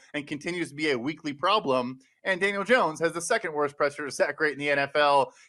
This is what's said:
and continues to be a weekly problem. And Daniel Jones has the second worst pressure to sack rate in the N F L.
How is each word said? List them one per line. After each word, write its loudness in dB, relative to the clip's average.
and -6
continues -6
to -18
be -2
a 0
weekly -6
problem. 0
And -2
Daniel -2
Jones 2
has 0
the -6
second -2
worst -2
pressure -2
to -8
sack -2
rate 2
in -10
the -2
N 2
F -2
L. 4